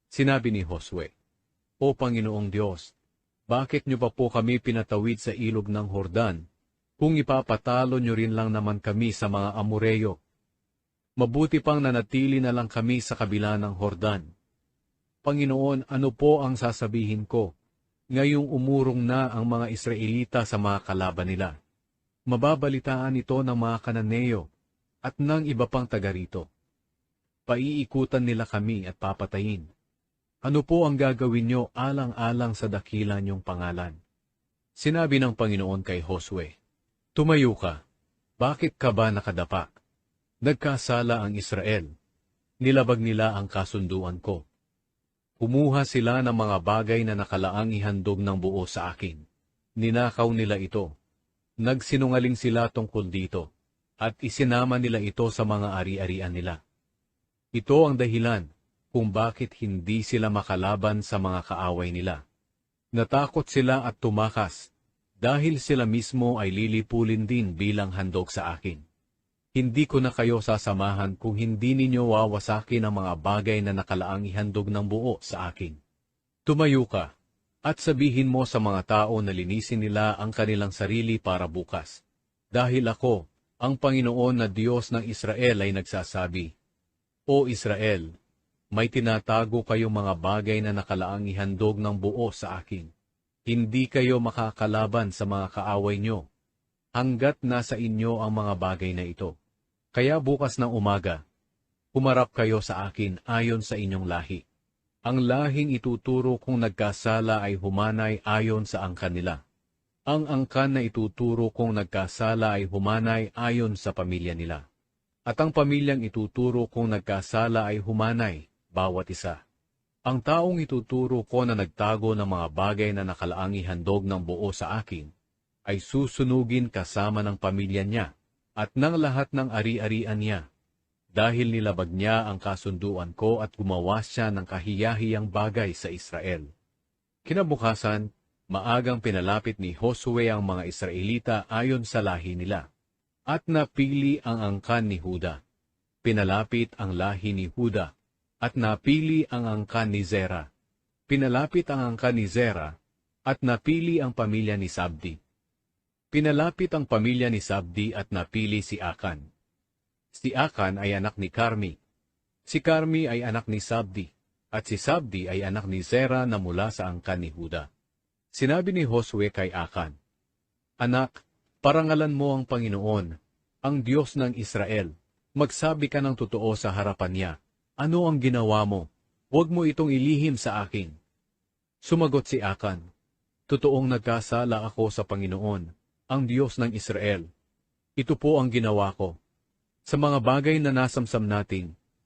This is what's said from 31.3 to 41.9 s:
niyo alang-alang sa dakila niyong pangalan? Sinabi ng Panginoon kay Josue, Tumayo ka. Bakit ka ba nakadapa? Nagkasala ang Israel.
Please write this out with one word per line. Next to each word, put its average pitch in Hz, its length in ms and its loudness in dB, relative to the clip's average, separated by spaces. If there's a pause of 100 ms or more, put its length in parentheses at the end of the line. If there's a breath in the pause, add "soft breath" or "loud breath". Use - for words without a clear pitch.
niyo 120 320 0
alang-alang 120 800 -2
sa - 80 -6
dakila 104 560 -2
niyong 98 240 -4
pangalan? 87 560 -6 (720)
Sinabi 151 480 2
ng 123 160 2
Panginoon 98 480 0
kay 90 160 -4
Josue, 87 560 -6 (580)
Tumayo 151 400 4
ka. 82 300 -6 (560)
Bakit 143 340 0
ka 127 160 2
ba 110 220 2
nakadapa? 90 560 -4 (720)
Nagkasala 120 800 0
ang 104 160 -4
Israel. 95 540 -2 (640)